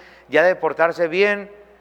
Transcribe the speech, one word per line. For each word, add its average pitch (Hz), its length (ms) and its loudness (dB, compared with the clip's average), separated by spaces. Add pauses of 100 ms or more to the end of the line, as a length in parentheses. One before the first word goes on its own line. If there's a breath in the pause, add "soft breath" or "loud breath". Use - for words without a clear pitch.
(280 loud breath)
ya 151 160 2
de 180 120 2
portarse 160 520 -2
bien, 202 420 -2 (320)